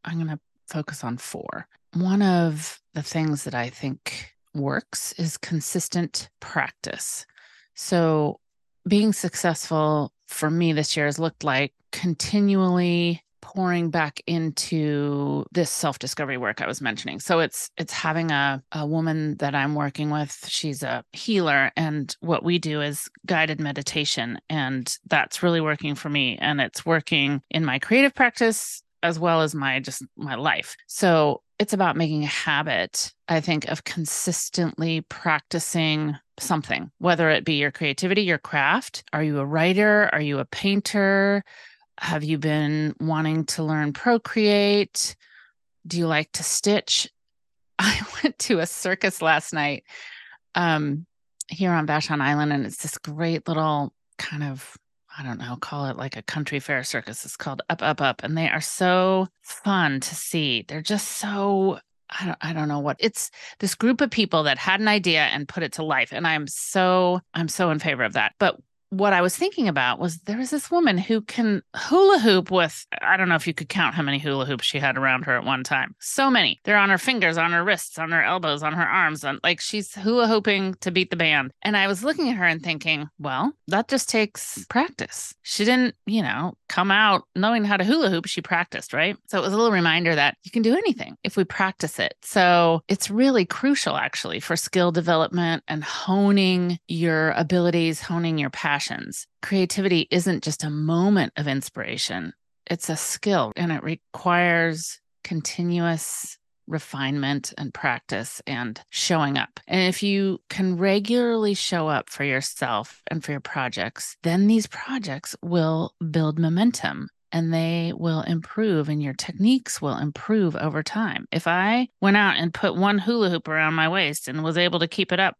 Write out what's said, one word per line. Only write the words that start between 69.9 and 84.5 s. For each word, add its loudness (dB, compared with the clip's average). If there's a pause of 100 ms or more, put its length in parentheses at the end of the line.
was -4
there -6
was -4
this -4
woman 4
who 0
can 0 (140)
hula 6
hoop 4
with, 0 (160)
I 4
don't 2
know 6
if 0
you -2
could -8
count 0
how 0
many -2
hula -2
hoops -4
she -2
had 0
around 2
her 0
at -2
one 0
time. -4
So 0
many. 2
They're 2
on 4
her 4
fingers, 0
on 2
her 2
wrists, -2
on -4
her 2
elbows, 0
on -2
her 0
arms, 0
on, -4
like, 0
she's -6
hula 2
hooping 2
to -6
beat 0
the -4
band. 2 (100)
And 0
I 4
was -2
looking 0
at -2
her 0
and 2
thinking, -2 (100)
"Well, -2 (140)
that 0
just -2
takes -4